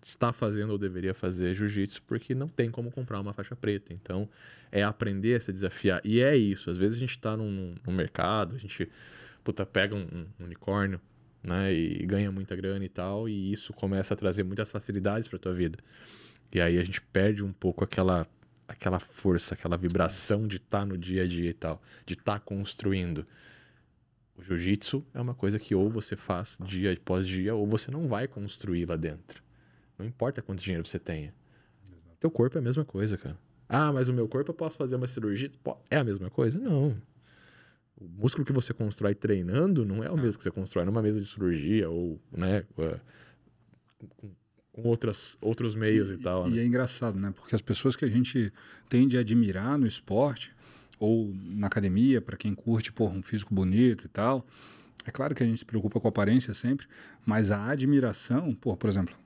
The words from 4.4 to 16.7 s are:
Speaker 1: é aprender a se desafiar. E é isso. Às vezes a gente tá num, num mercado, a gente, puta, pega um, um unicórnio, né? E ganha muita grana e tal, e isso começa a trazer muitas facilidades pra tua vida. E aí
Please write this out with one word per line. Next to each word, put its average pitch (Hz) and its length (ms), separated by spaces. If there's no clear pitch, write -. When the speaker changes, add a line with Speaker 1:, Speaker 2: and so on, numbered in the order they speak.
Speaker 1:
é 101 120
aprender 104 540
a 113 40
se - 100
desafiar. 95 540
E 110 160
é 139 160
isso. 101 340
Às 87 60
vezes 107 220
a - 20
gente 127 180
tá 110 200
num, 98 360
num 90 80
mercado, 92 600
a 135 40
gente, 98 280
puta, 98 220
pega 101 300
um, 87 320
um 90 60
unicórnio, 98 560
né? 95 300
E 82 320
ganha 98 260
muita 95 240
grana 95 300
e 92 60
tal, 98 400
e 98 200
isso - 220
começa 98 400
a 98 40
trazer 98 260
muitas 98 280
facilidades 104 560
pra - 120
tua 92 160
vida. 85 240
E 90 80
aí 85 160